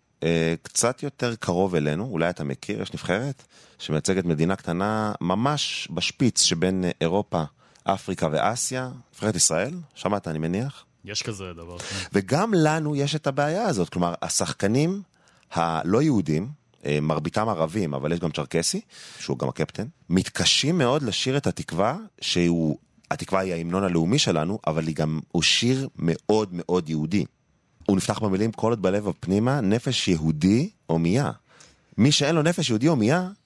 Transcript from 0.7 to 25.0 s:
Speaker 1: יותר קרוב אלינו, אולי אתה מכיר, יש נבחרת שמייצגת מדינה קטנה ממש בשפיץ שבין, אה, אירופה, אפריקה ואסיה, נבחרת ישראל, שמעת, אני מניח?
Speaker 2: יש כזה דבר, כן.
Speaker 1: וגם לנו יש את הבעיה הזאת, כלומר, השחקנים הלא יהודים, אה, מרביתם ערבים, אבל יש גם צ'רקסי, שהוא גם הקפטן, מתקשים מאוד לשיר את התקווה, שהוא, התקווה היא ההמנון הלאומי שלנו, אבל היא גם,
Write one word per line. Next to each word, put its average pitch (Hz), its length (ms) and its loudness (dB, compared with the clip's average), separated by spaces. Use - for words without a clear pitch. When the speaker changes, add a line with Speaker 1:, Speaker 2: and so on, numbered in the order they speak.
Speaker 1:
יותר 127 320 -4
קרוב 92 400 0
אלינו, 76 300 0
אולי 87 260 -2
אתה 90 140 -6
מכיר, 101 380 -6
יש 98 100 -10
נבחרת 123 500 -4
שמייצגת 87 460 0
מדינה 85 320 2
קטנה 107 640 -2
ממש 113 680 -2
בשפיץ - 520 0
שבין, 92 420 2
אה, 87 60 0
אירופה, 85 420 0
אפריקה 95 480 -2
ואסיה, 123 580 -2
נבחרת 107 220 -2
ישראל, 95 380 0
שמעת, 98 340 -2
אני 78 100 -4
מניח? 92 460 -4
Speaker 2:
יש 101 180 -8
כזה 95 300 -8
דבר, 85 260 -14
כן. - 180 -10
Speaker 1:
וגם 143 420 2
לנו 151 420 2
יש 143 180 0
את 151 120 -4
הבעיה 147 400 0
הזאת, 104 220 0
כלומר, 87 340 0
השחקנים 120 800 0
הלא 85 500 2
יהודים, 98 460 2
אה, 73 160 0
מרביתם 78 460 0
ערבים, 82 460 0
אבל 69 180 -2
יש 85 80 -2
גם 85 100 -2
צ'רקסי, 82 500 -2
שהוא 67 200 -6
גם 67 100 -2
הקפטן, - 380 -4
מתקשים 95 680 2
מאוד 139 240 2
לשיר 131 340 -2
את 143 100 0
התקווה, 98 500 -2
שהוא, 85 580 2
התקווה - 300 -2
היא 95 120 -2
ההמנון 85 320 -2
הלאומי 90 340 2
שלנו, 90 480 0
אבל 80 200 0
היא 80 100 -4
גם, 78 240 0